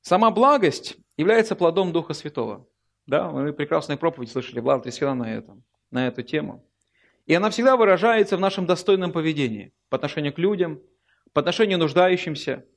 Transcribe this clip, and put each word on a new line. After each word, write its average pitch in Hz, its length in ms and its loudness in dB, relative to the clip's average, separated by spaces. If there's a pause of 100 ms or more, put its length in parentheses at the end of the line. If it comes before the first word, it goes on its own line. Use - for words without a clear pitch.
Сама 220 300 4
благость 220 640 4 (200)
является 220 400 2
плодом 175 360 0
Духа 160 220 -2
Святого. 117 540 -8 (380)
Да, 147 240 0
мы 143 220 -4
прекрасную 147 460 -4
проповедь 160 320 -4
слышали 123 300 -8
Влада 131 240 0
Трескина 135 300 -4
на 113 200 -6
этом, 110 300 -14 (260)
на 127 160 -2
эту 123 160 -6
тему. - 420 -6 (640)
И 156 80 2
она 202 160 0
всегда 262 260 2
выражается 202 600 4
в 175 40 -2
нашем 190 240 -2
достойном 180 460 0
поведении 143 600 -4 (160)
по 135 80 -4
отношению 143 360 -4
к - 60 -12
людям, 175 420 -2 (520)
по 147 80 2
отношению 185 380 0
к - 20 2
нуждающимся. 165 840 0 (120)